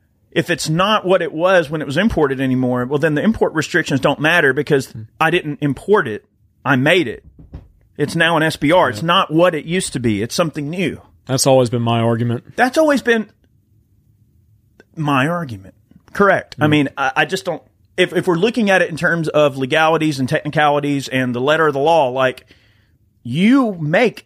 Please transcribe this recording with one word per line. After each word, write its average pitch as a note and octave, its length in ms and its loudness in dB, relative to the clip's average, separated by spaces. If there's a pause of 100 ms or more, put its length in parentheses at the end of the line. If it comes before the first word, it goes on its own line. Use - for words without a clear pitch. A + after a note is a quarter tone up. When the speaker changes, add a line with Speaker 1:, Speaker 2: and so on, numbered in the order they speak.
(300)
Speaker 1:
If - 200 -2
it's D#3+ 180 -4
not F#3 380 0
what F#3 160 2
it D#3+ 100 -6
was E3+ 380 2
when D#3+ 100 -6
it C#3+ 60 -8
was C#3 100 -6
imported D3+ 460 0
anymore, B2+ 420 0
well, C#3+ 140 -2
then D#3 160 0
the D3 80 -2
import G#3 320 0
restrictions D#3 460 -2
don't D3 200 0
matter D#3 320 4
because C#3 400 -2
Speaker 2:
Hmm. A2 100 -14 (160)
Speaker 1:
I D#3+ 120 2
didn't D#3 320 -2
import D3+ 460 0
it. G#2 180 -10 (380)
I C3+ 120 2
made D3 320 2
it. F#2+ 160 -12 (720)
It's D3 180 -4
now E3 220 2
an D#3 60 2
S D#3+ 140 -2
B C#3+ 140 0
R. E3 200 4
It's G#2 100 -8
Speaker 2:
Yeah. E3 60 -6
Speaker 1:
not F3 260 0
what E3+ 220 2
it D3+ 100 -6
used E3+ 300 -4
to C3+ 60 -6
be. A2 220 0
It's - 120 -8
something D#3 340 -4
new. D3+ 320 -6 (240)
Speaker 2:
That's C3+ 220 -2
always C3 240 4
been A#2+ 120 -2
my A#2 180 0
argument. A#2 560 -2
Speaker 1:
That's B3+ 200 0
always D4+ 240 2
been A3 300 -2 (1600)
my D3 320 -2
argument. C3 480 -8 (380)
Correct. F#3+ 480 0
I D3+ 60 2
Speaker 2:
Hmm. D3+ 40 2
Speaker 1:
mean, D3+ 180 2 (100)
I, C3+ 180 -2
I D#3 80 4
just F3+ 220 -4
don't, D#3+ 160 -8 (340)
if, F3+ 160 2
if F3+ 140 -2
we're F3+ 100 2
looking A3 340 0
at F#3 120 4
it E3+ 80 -2
in D#3+ 60 -8
terms E3 320 -2
of D3 280 2
legalities D#3 640 0
and B2+ 80 -2
technicalities D3 800 0
and B2+ 260 -2
the B2 60 -4
letter D#3 260 2
of D3+ 60 2
the C3+ 80 -2
law, D3+ 280 2
like, C3 380 -2 (800)
you G#3+ 520 2
make F3+ 460 0